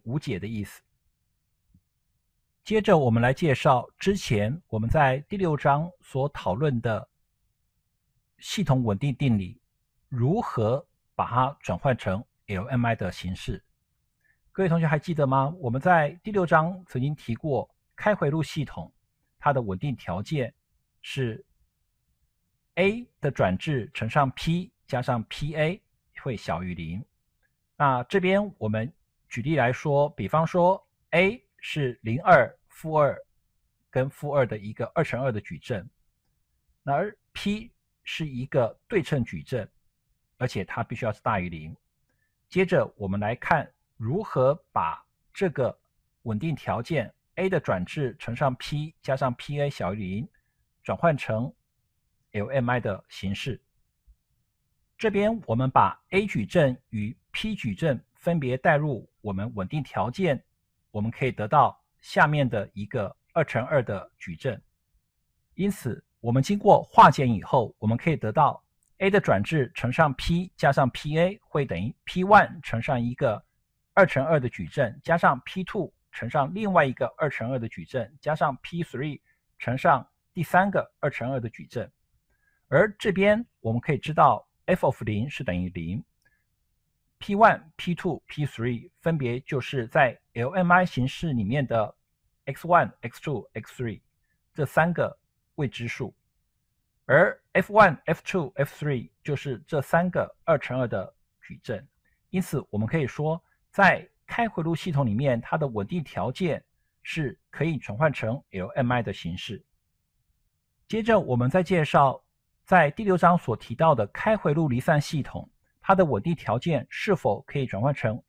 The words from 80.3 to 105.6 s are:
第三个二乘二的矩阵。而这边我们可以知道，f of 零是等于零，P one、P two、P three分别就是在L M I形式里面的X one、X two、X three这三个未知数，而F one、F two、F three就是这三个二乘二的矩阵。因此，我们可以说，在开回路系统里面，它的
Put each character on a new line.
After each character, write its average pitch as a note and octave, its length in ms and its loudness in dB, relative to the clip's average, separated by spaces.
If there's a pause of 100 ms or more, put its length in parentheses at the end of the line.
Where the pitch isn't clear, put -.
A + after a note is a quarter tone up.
第 F3 100 -4
三 F#3 280 2
个 E3 300 -2
二 D3 100 0
乘 B2+ 220 -6
二 C3 80 -2
的 A2+ 80 -4
矩 D2+ 180 -18
阵。 G#2+ 240 -8 (800)
而 G3 300 4
这 A3 120 -2
边 G#3 340 2 (160)
我 A2+ 120 -4
们 A#2+ 80 -2
可 - 120 -2
以 C3+ 60 0
知 D#3 160 -8
道， C#3+ 340 4 (180)
f F3 200 2
of - 160 -2
零 A2 260 -2
是 - 140 -10
等 F2+ 180 -4
于 F2+ 100 -4
零 F2 340 -6 (1120)
，P - 160 -6
one、 G#3 280 8 (140)
P - 180 -4
two、 D#3+ 320 -4
P D3 200 -4
three A#2 440 -6 (100)
分 E3 180 0
别 B2 220 -2
就 C#3 200 -4
是 A#2+ 280 -4
在 C3+ 300 2 (160)
L A#2 160 -2
M F3+ 220 2
I F3+ 140 6
形 B2+ 200 -2
式 D#3+ 260 -6
里 A#2 120 0
面 C3 220 -2
的 A2+ 280 0 (500)
X - 220 -10
one、 D#3+ 340 4
X - 200 -12
two、 C3 340 -6
X - 280 -12
three A2+ 180 -8 (540)
这 D3+ 120 -4
三 E3+ 260 2
个 A#2+ 260 -4 (380)
未 C#3+ 120 -4
知 A#2 180 -10
数， - 280 -10 (920)
而 E3 360 4 (120)
F F#3 200 0
one、 G3+ 340 6
F D#3 180 -2
two、 F3 320 -4
F C#3 180 -2
three C#3+ 360 -6 (120)
就 D3 140 -4
是 B2+ 300 -8
这 C#3+ 160 -2
三 F3 280 0
个 A#2 240 -4 (100)
二 D#3+ 140 4
乘 B2+ 220 -4
二 A#2+ 80 -2
的 G2 260 -6 (280)
矩 - 200 -18
阵。 - 240 -10 (440)
因 F#3 100 -2
此， D#3 300 -4
我 G#2 80 -4
们 A2 100 0
可 E3 100 0
以 C#3 80 0
说， D#3 360 -4 (280)
在 F3+ 380 4 (180)
开 A#3 220 -2
回 F3 140 -6
路 E3 120 -2
系 F3+ 160 -6
统 C#3 140 2
里 G#2 100 0
面， B2+ 260 0
它 - 180 -4
的 D3 100 -2